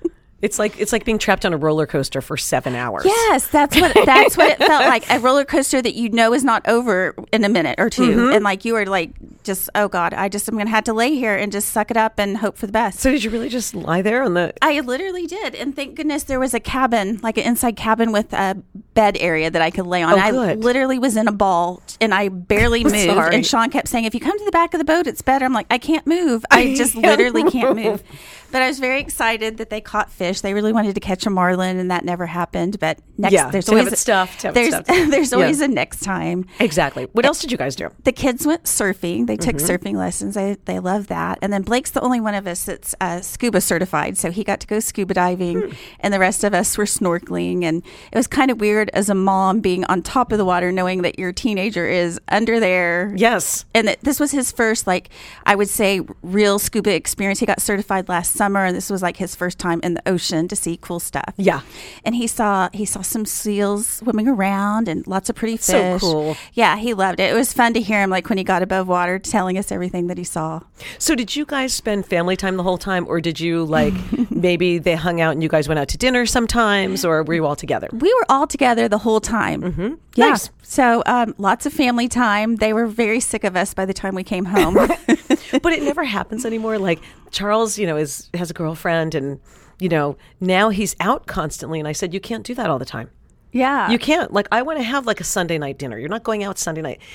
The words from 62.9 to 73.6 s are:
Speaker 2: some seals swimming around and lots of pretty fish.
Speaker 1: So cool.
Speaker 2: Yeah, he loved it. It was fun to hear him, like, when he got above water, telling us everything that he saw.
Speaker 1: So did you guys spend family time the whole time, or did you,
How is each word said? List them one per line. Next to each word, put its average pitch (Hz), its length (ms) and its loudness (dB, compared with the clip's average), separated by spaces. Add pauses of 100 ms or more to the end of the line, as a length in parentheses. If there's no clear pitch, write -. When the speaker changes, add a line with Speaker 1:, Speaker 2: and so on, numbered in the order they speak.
Speaker 2:
some 214 220 -4
seals 202 640 -2
swimming 220 420 -2
around 202 600 0
and 160 200 -4
lots 190 200 -2
of 226 80 -4
pretty 226 200 -2
fish. - 100 -6
Speaker 1:
So 185 320 2
cool. 156 380 0 (180)
Speaker 2:
Yeah, 196 220 4
he 226 180 -2
loved 190 240 0
it. 190 120 2
It - 40 2
was 233 180 2
fun 233 220 2
to 262 60 2
hear 208 220 0
him, 190 80 2
like, 185 180 -2
when 196 100 0
he 185 60 -2
got 185 180 0
above 185 240 0
water, 180 320 0
telling 185 400 -2
us 196 140 -6
everything 180 340 -4
that 175 120 -6
he 175 60 -8
saw. 160 360 -6 (380)
Speaker 1:
So 311 180 0
did 226 180 -6
you 294 120 -4
guys 262 280 -4
spend 202 320 -4
family 180 300 0
time 190 200 -4
the 180 60 -4
whole 180 160 0
time, 185 300 -4
or 165 120 0
did 160 200 -4
you, 165 240 -2